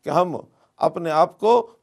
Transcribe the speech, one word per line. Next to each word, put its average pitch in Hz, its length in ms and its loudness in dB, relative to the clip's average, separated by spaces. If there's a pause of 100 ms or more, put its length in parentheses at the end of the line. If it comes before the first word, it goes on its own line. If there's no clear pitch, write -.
कि 170 40 -6
हम 156 320 -2 (380)
अपने 165 320 -4
आप 165 240 0
को 226 480 0